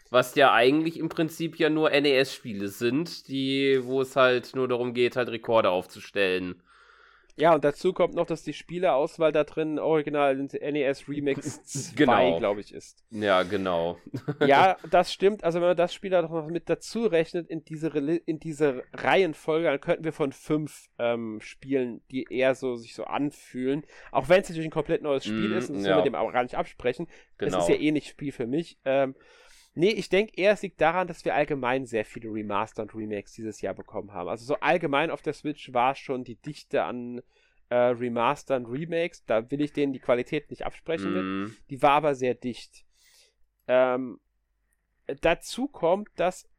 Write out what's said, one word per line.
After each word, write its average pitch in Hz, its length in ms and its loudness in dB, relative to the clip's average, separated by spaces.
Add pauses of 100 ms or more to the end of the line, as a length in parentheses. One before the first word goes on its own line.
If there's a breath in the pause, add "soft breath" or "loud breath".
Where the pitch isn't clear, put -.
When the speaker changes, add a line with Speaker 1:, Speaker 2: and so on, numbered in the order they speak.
(100)
Speaker 1:
was 123 240 2
ja 139 180 8
eigentlich 151 460 4
im 160 100 -4
Prinzip 160 500 -4
ja 156 120 2
nur 156 200 2
N-E-S-Spiele 131 760 2
sind, 123 600 -4
die, 135 560 2
wo 131 180 0
es 131 120 -4
halt 127 400 4
nur 127 140 0
darum 123 240 -2
geht, 120 240 2
halt 120 140 -2
Rekorde 113 400 2
aufzustellen. 92 920 -2 (720 soft breath)
Speaker 2:
Ja, 160 200 4
und 147 100 2
dazu 180 300 0
kommt 170 200 0
noch, 165 120 -2
dass 165 160 -6
die 151 100 -10
Spieleauswahl 160 800 0
da 151 120 2
drin 156 340 -4
original 147 580 0
sind 139 160 -8
N 143 240 -6
E 147 60 0
S 135 260 -2
Remake 143 320 -2
Speaker 1:
<laughs> - 560 -10
Genau. 139 160 6
Speaker 2:
zwei, 90 260 4
glaub 104 200 0
ich, - 160 -16
ist. - 340 -20
Speaker 1:
Ja, 101 340 4
genau. 90 560 -2 (220)
<laughs> - 200 -8
Speaker 2:
Ja, 151 360 6 (140)
das 180 240 4
stimmt. 202 280 0
Also 170 200 0
wenn 175 60 4
man 180 100 4
das 175 160 0
Spiel 196 160 -10
da 180 100 4
noch 160 280 -4
mit 170 200 -6
dazu 220 380 -2
rechnet 165 420 0
in 160 160 -8
diese 151 300 -6
Reli-, 151 320 0
in 160 120 -4
diese 147 540 0
Reihenfolge, 160 720 0
dann 143 140 0
könnten 160 240 -2
wir 160 80 -4
von 135 200 -2
fünf, - 640 -6
ähm, 117 420 -2
Spielen, 127 680 -4
die 131 180 -6
eher 127 260 2
so, 127 220 -6
sich 117 180 -16
so 107 100 -10
anfühlen. 139 840 -4 (240 loud breath)
Auch 139 180 -2
wenn's 190 220 4
natürlich 160 180 -8
ein - 40 -8
komplett 156 280 -2
neues 143 240 -2
Spiel 107 240 -2
Speaker 1:
Mhm, 110 80 -2
Speaker 2:
ist, 127 140 -4
und 147 60 -6
das 98 80 -4
Speaker 1:
ja. 98 80 0
Speaker 2:
will 92 40 6
man 90 80 6
dem 110 120 0
auch 92 180 -2
gar 123 80 2
nicht 127 160 -6
absprechen. 170 480 -4 (320 soft breath)
Es 101 80 -2
Speaker 1:
Genau. 180 140 0
Speaker 2:
ist 170 100 2
ja 214 60 6
eh 151 160 0
nicht 147 160 -2
Spiel 143 240 -10
für 120 140 -6
mich. 151 380 -4
Ähm, 135 300 2 (600 soft breath)
nee, 180 160 2
ich 214 200 -6
denk 208 260 0
eher, 196 160 4
es 190 100 -2
liegt - 200 -12
daran, 175 240 2
dass 170 180 -14
wir 160 100 -2
allgemein 135 520 0
sehr 113 180 -2
viele 110 240 -12
Remaster 107 540 -4
und 107 120 -12
Remakes 107 380 -8
dieses 107 300 -12
Jahr 95 120 -4
bekommen 98 380 -12
haben. 90 160 -8
Also 113 160 -8
so 135 160 -2
allgemein 156 500 0
auf - 120 -8
der 151 100 -4
Switch 147 400 -10
war 127 220 2
schon 127 300 -8
die 120 120 -12
Dichte - 460 -6
an, 120 400 -8 (480)
äh, 120 60 0
Remaster 123 800 2
und 123 100 -6
Remakes, 165 580 -6
da 117 260 -2
will 143 120 -4
ich 143 100 -2
denen 139 220 0
die 123 60 -10
Qualität 127 500 -2
nicht - 160 -10
absprechen - 480 -6
Speaker 1:
Mhm. 95 300 -4
Speaker 2:
mit. - 260 -14
Die 135 100 -10
war 143 120 6
aber 151 220 2
sehr 127 200 0
dicht. - 500 -12 (840 soft breath)
Ähm, 127 540 2 (1040)
dazu 175 460 -2
kommt, 190 480 -2
dass - 420 -4